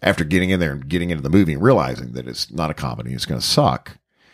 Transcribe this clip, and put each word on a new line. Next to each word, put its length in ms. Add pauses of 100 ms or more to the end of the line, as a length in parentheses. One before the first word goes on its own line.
after 200
getting 280
in 80
there 140
and 140
getting 220
into 140
the 60
movie 240
and 80
realizing 520
that 140
it's 240
not 180
a 60
comedy, 380
it's 120
gonna 160
suck. 560 (360)